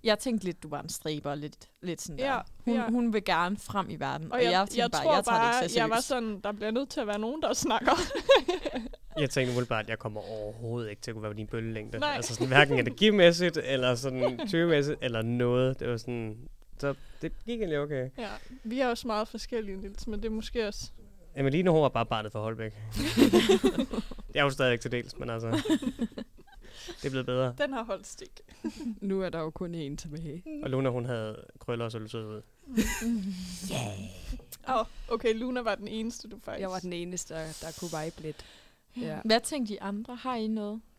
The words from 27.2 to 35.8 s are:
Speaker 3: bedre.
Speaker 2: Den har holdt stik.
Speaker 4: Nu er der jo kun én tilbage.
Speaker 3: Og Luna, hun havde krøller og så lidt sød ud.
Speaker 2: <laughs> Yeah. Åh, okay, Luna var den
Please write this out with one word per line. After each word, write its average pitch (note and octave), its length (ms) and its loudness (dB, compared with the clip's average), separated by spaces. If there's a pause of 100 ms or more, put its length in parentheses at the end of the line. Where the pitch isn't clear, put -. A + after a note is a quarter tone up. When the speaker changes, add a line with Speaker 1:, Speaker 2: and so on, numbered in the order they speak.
Speaker 3:
bedre. B2+ 320 2
Speaker 2:
Den C#4+ 140 0
har A#3 120 -4
holdt B3+ 220 -6
stik. - 340 -16 (600)
Speaker 4:
Nu G3 220 0
er F3+ 60 -2
der E3+ 120 -4
jo D#3+ 100 -2
kun E3+ 240 -8
én D3+ 220 -6
tilbage. D#3+ 460 -8 (200)
Speaker 3:
Og C3+ 80 -4
Luna, C3 200 2
hun A#2+ 140 -2
havde A2+ 400 -4 (160)
krøller A#2 240 -4
og A2+ 80 -4
så A#2 60 -8
lidt G#2+ 120 -10
sød A2+ 160 -6
ud. G#2+ 160 -10 (260)
Speaker 2:
<laughs> A3+ 140 0 (880)
Yeah. A2 1040 -6
Åh, A3 60 2 (240)
okay, A3+ 260 2
Luna B3 260 -2
var A#3 140 0
den G3+ 140 -8